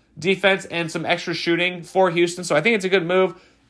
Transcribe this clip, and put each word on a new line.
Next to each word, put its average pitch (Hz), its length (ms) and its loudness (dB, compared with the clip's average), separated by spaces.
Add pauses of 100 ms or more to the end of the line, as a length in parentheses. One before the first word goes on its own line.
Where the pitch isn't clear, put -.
(180)
defense, 185 480 2
and 170 260 -6
some 165 140 -6
extra 175 260 -2
shooting 175 500 -2
for 185 280 2
Houston. 175 340 0
So 165 100 0
I 151 60 4
think 226 160 2
it's 190 80 -4
a 190 60 -4
good 180 160 2
move. 185 360 0 (280)